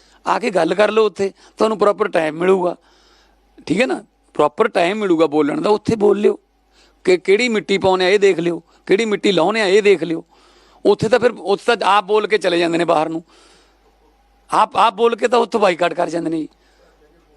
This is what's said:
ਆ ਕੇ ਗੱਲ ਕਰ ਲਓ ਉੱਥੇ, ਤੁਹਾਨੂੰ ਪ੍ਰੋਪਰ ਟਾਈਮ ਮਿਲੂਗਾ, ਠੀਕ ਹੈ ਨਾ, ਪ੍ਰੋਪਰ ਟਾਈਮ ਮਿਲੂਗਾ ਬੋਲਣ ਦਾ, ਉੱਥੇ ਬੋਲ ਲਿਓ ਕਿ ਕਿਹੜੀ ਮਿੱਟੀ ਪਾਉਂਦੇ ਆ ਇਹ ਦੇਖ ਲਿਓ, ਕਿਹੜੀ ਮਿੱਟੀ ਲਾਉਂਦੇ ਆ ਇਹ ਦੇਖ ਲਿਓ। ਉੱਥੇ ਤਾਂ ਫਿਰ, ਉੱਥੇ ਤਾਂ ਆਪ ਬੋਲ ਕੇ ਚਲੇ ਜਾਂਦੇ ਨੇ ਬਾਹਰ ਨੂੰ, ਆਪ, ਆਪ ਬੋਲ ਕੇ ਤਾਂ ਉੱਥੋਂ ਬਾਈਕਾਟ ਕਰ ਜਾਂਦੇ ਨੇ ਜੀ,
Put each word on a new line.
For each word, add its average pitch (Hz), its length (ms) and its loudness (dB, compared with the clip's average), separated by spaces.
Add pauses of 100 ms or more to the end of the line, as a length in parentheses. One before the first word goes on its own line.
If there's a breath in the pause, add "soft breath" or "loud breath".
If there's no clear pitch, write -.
(280 soft breath)
ਆ 175 120 -2
ਕੇ 233 100 -4
ਗੱਲ 180 240 0
ਕਰ 208 180 2
ਲਓ 220 140 2
ਉੱਥੇ, 196 260 -4 (260 soft breath)
ਤੁਹਾਨੂੰ 220 200 -2
ਪ੍ਰੋਪਰ 202 300 0
ਟਾਈਮ 160 320 -4
ਮਿਲੂਗਾ, 180 360 0 (920 soft breath)
ਠੀਕ 185 160 -2
ਹੈ 254 40 2
ਨਾ, - 180 -6 (300)
ਪ੍ਰੋਪਰ 151 340 0
ਟਾਈਮ 196 300 -2
ਮਿਲੂਗਾ 175 280 2
ਬੋਲਣ 151 360 0
ਦਾ, 190 80 -2
ਉੱਥੇ 214 260 0
ਬੋਲ 202 240 2
ਲਿਓ 208 200 0 (640 soft breath)
ਕਿ 180 140 2
ਕਿਹੜੀ 214 320 0
ਮਿੱਟੀ 196 280 -2
ਪਾਉਂਦੇ 185 280 0
ਆ 180 40 2
ਇਹ 202 100 4
ਦੇਖ 190 200 2
ਲਿਓ, 170 240 -4 (220 soft breath)
ਕਿਹੜੀ 208 200 0
ਮਿੱਟੀ 208 260 0
ਲਾਉਂਦੇ 190 300 0
ਆ 208 60 0
ਇਹ 196 140 4
ਦੇਖ 190 220 2
ਲਿਓ। 165 220 -6 (600 soft breath)
ਉੱਥੇ 208 240 0
ਤਾਂ 233 100 2
ਫਿਰ, 233 120 0
ਉੱਥੇ 202 440 -2
ਤਾਂ 180 120 -4
ਆਪ 196 160 2
ਬੋਲ 208 240 0
ਕੇ 208 100 0
ਚਲੇ 175 220 0
ਜਾਂਦੇ 170 180 -2
ਨੇ 170 80 -2
ਬਾਹਰ 160 240 0
ਨੂੰ, 165 140 -8 (1300 soft breath)
ਆਪ, 208 240 0
ਆਪ 214 160 2
ਬੋਲ 233 220 0
ਕੇ 233 120 -4
ਤਾਂ 233 120 2
ਉੱਥੋਂ 226 200 -2
ਬਾਈਕਾਟ 175 340 0
ਕਰ 165 160 -4
ਜਾਂਦੇ 165 200 -6
ਨੇ 165 100 -4
ਜੀ, 147 80 -8 (880 soft breath)